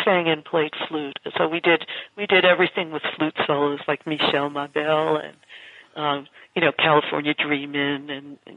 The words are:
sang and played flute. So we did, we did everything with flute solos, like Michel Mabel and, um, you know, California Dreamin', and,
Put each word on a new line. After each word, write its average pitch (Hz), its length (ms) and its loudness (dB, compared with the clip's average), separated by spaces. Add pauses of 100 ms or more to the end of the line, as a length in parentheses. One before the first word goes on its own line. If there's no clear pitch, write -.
sang 180 240 4
and 156 160 2
played 151 280 0 (160)
flute. 147 320 -6 (180)
So 170 100 2
we 165 120 -4
did, 165 260 4 (320)
we 208 80 -4
did 185 180 4
everything 175 480 2
with 151 120 -6 (120)
flute 156 200 -2 (100)
solos, 143 420 0
like 143 200 -4
Michel 147 420 0
Mabel 151 680 -2
and, 151 200 -10 (580)
um, 143 320 -4 (280)
you 175 60 0
know, 151 100 4
California 151 640 2
Dreamin', 143 760 -4
and, 143 280 -12 (200)